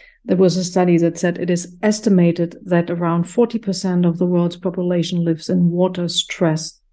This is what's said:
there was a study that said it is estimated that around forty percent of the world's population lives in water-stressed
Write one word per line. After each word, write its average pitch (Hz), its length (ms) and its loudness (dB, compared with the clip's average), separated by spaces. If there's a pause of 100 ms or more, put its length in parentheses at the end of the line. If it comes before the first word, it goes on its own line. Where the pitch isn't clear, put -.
(240)
there 190 140 0
was 180 180 4
a 185 80 -2
study 175 360 2
that 170 180 0
said 175 220 -2
it 175 100 -4
is 175 320 -4
estimated 175 840 2
that 170 280 0
around 170 320 0
forty 233 340 0
percent 185 480 -2
of 170 140 0
the 180 80 2
world's 175 280 0
population 175 680 -2
lives 160 240 -2
in 175 220 2
water-stressed 175 1080 -2 (140)